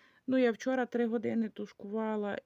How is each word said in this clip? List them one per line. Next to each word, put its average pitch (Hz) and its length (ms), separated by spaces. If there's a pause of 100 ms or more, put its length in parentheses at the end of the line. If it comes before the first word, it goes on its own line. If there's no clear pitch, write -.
(280)
Ну, 254 100
я 247 140
вчора 262 340
три 240 220
години 226 420
тушкувала 208 960